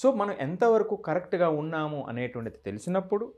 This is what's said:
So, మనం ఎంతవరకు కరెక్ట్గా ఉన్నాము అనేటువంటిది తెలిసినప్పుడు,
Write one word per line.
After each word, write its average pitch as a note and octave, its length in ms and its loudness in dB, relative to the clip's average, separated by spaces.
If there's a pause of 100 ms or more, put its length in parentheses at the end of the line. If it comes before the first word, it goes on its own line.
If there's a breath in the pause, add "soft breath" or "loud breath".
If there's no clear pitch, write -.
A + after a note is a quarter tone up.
So, C4+ 80 8
మనం G#3 180 0
ఎంతవరకు G#3+ 640 2
కరెక్ట్గా F3 540 0
ఉన్నాము D3+ 600 -2
అనేటువంటిది A#2+ 480 -6
తెలిసినప్పుడు, F#3 800 -4